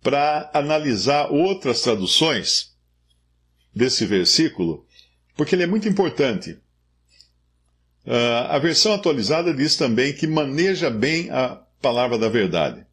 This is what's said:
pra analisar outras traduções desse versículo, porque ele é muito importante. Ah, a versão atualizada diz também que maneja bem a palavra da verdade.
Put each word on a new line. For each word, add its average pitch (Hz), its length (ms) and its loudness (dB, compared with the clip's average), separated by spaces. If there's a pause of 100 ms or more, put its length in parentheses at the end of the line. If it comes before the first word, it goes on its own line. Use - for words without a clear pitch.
pra 151 520 0
analisar 143 760 0
outras 156 500 0
traduções 117 920 0 (1000)
desse 120 320 0
versículo, 90 800 0 (520)
porque 151 180 0
ele 180 80 2
é 175 40 0
muito 208 200 -2
importante. 143 720 -2 (1500)
Ah, 120 500 0
a 143 40 2
versão 170 340 2
atualizada 160 600 0
diz 143 240 0
também 127 340 0
que 151 160 -4
maneja 156 640 0
bem 143 400 -2
a 127 320 -4 (200)
palavra 120 360 0
da 110 100 0
verdade. 85 640 0